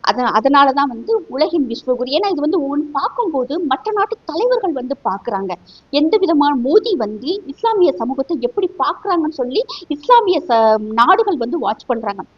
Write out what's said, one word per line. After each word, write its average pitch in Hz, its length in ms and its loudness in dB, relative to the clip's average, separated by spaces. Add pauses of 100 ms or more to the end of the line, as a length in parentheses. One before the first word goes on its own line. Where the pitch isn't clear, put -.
அத-, 220 220 -2
அதனாலதான் 269 640 2
வந்து 320 400 -2
உலகின் 294 380 0
விஸ்வகுரு. 240 380 -4
ஏன்னா 320 260 0
இது 294 100 -2
வந்து 294 380 0
ஒண்ணு 294 40 -2 (100)
பார்க்கும்போது 311 680 -2
மற்ற 359 320 -2
நாட்டு 415 320 0
தலைவர்கள் 370 480 0
வந்து 254 320 -4
பார்க்கறாங்க. 196 480 -4 (380)
எந்த 311 260 2
விதமான 294 400 2
மோதி 339 400 2
வந்து 247 500 -4
இஸ்லாமிய 370 460 2
சமூகத்தை 269 480 -4
எப்படி 349 380 -2
பார்க்கறாங்கன்னு 330 520 -2
சொல்லி 269 340 -2 (240)
இஸ்லாமிய 381 600 4
ச-, 220 300 4
நாடுகள் 269 580 2
வந்து 240 220 -4
வாட்ச் 214 280 -6
பண்றாங்க. 220 360 -4 (160)